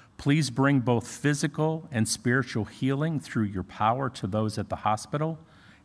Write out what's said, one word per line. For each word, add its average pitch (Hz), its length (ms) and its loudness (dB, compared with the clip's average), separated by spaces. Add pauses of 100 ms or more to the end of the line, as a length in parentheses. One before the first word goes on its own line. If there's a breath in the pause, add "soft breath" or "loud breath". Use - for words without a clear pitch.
(160 loud breath)
Please 143 340 2
bring 135 300 4
both 117 260 2
physical 156 880 -2
and 110 160 2
spiritual 120 560 0
healing 139 560 -2
through - 240 0
your 98 180 -2
power 123 480 0
to - 160 -6
those 107 320 0
at 101 100 -4
the - 60 -6
hospital, 147 640 -2 (460 loud breath)